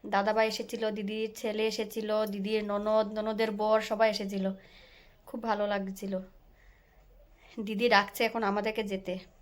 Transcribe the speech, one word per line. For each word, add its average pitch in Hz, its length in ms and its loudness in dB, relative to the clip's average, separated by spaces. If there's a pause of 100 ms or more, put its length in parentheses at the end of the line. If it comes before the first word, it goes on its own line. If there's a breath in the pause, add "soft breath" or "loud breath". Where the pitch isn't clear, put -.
দাদাভাই 208 420 2
এসেছিল, 214 420 -4
দিদির 214 400 -4 (100)
ছেলে 214 260 -2
এসেছিল, 214 600 -2
দিদির 208 380 -2
ননদ, 208 420 2 (120)
ননদের 220 320 0
বর, 214 300 4
সবাই 220 300 4
এসেছিল। 202 340 -2 (800 loud breath)
খুব 226 160 -10
ভালো 208 240 0
লাগছিল। 196 520 -4 (1500 loud breath)
দিদি 220 220 2
ডাকছে 202 360 4
এখন 226 180 0
আমাদেরকে 208 400 0 (100)
যেতে 185 260 -6 (240)